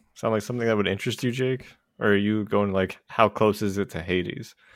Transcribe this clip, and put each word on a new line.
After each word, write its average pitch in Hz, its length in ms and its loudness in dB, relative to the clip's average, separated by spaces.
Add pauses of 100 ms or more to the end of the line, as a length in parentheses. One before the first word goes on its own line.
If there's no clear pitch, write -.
(140)
sound 113 200 -2
like 107 80 0
something 120 260 -4
that 110 100 2
would 98 100 2
interest 101 360 -4
you, 123 80 0
Jake? 127 340 -4 (340)
Or 110 100 2
are 101 60 6
you 104 300 0
going, 101 280 0
like, 95 340 0
how 110 200 4
close 104 340 2
is 98 160 -2
it 98 140 -2
to 82 100 -8
Hades? 90 540 -4 (200)